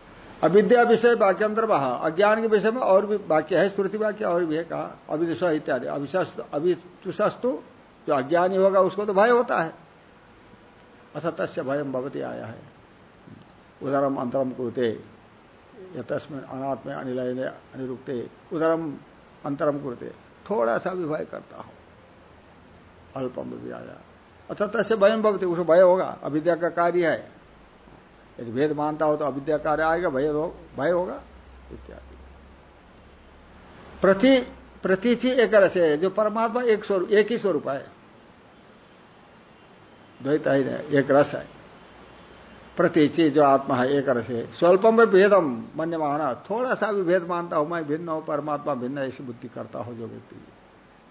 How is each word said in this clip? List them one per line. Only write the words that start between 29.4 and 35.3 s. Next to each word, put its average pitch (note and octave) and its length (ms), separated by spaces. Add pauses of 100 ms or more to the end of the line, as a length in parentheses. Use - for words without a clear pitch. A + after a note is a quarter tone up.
कार्य D3+ 240
आएगा, E3+ 260
भय C3+ 180
हो-, D3+ 540
भय D3+ 100
होगा F#3 320 (500)
इत्यादि। - 440 (1800)
प्रति-, B3 420 (400)
प्रतीचि A#3 480